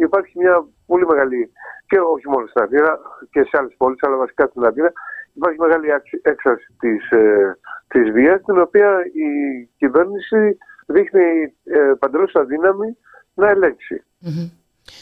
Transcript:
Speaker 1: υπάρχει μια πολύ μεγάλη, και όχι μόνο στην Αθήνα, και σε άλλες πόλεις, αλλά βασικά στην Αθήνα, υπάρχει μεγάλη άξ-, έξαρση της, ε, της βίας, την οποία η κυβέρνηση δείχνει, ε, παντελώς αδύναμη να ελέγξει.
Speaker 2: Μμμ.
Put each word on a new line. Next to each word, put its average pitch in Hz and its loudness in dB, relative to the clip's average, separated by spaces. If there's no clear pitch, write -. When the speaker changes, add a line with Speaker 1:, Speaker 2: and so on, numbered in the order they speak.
Speaker 1:
υπάρχει 185 -2
μια 175 2
πολύ 180 0
μεγάλη, 135 0
και 196 2
όχι 160 -2
μόνο 127 -2
στην 120 -2
Αθήνα, 147 0
και 147 0
σε - -2
άλλες 131 -4
πόλεις, 131 -2
αλλά 139 -2
βασικά 131 -2
στην 123 -6
Αθήνα, 139 0
υπάρχει 156 -4
μεγάλη 160 0
άξ-, - -6
έξαρση 139 -2
της, 113 -4
ε, 104 2
της 117 0
βίας, 147 2
την 190 0
οποία 196 2
η 156 -4
κυβέρνηση 190 0
δείχνει, 170 0
ε, 147 2
παντελώς 156 -2
αδύναμη 180 -2
να 202 2
ελέγξει. 185 -2
Speaker 2:
Μμμ. 170 -8